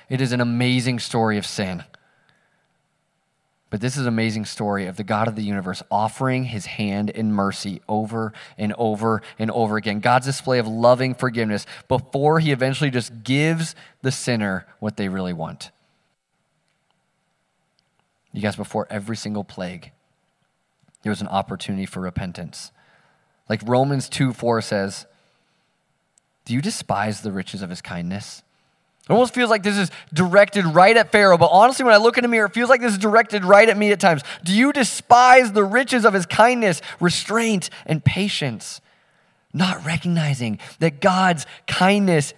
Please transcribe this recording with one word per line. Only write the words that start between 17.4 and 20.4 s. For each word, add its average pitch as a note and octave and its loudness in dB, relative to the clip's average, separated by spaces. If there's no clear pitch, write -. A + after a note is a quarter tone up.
You G2 -8
guys, G2+ -2
before G#2 -6
every G#2+ -8
single G#2 -8
plague, F2+ -14